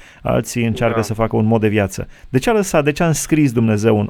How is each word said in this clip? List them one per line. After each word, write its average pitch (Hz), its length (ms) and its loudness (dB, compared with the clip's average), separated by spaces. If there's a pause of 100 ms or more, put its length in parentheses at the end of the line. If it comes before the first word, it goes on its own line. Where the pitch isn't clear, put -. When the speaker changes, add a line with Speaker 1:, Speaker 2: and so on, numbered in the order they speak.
(220)
Speaker 1:
alții 123 420 -2
încearcă 117 320 -2
Speaker 2:
Da. 113 60 0
Speaker 1:
să 107 120 -6
facă 110 220 -2
un 110 100 2
mod 113 140 2
de 107 80 2
viață. 101 380 -2 (240)
De 127 80 0
ce 185 120 0
a - 20 2
lăsat, 190 320 2
de 147 80 2
ce 147 100 -4
a 170 40 2
înscris 151 460 0
Dumnezeu 110 480 2
în 101 100 -2